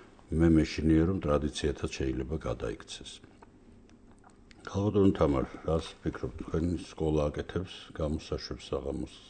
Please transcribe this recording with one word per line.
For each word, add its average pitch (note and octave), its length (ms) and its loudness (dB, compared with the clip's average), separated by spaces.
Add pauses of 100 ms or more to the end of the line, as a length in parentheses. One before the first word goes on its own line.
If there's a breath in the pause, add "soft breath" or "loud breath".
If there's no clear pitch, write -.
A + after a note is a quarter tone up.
(280 loud breath)
მე D#2+ 220 4
მეშინია, D#2+ 560 4
რომ E2 140 0
ტრადიციათაც D2 720 0
შეიძლება C2 460 -4
გადაიქცეს. - 760 -8 (1500)
ქალბატონო G2 520 4
თამარ, C#2+ 340 4 (140)
რას D#2+ 360 0
ფიქრობთ, - 420 -6
თქვენი E2+ 420 -2
სკოლა D#2 460 0
აკეთებს D2+ 480 -4 (160)
გამოსაშვებს - 760 -6
საღამოს C2+ 500 -6 (140)